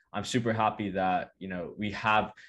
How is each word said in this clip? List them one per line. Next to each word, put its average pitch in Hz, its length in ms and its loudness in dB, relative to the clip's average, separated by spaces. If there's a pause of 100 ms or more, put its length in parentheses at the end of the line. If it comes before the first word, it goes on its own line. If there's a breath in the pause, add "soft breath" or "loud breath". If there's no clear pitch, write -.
(140)
I'm 104 100 -4
super 117 300 0
happy 107 380 2
that, 92 480 0
you 95 80 -10
know, 87 300 -8
we 104 140 -4
have 107 400 2 (180 loud breath)